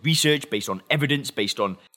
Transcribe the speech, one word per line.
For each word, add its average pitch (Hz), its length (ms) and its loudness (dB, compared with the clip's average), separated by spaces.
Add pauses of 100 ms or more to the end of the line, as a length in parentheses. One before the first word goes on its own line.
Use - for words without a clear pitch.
research, 151 480 2
based 107 180 -4
on 95 220 -6
evidence, 143 400 0
based 104 300 -2
on 95 180 -2 (180)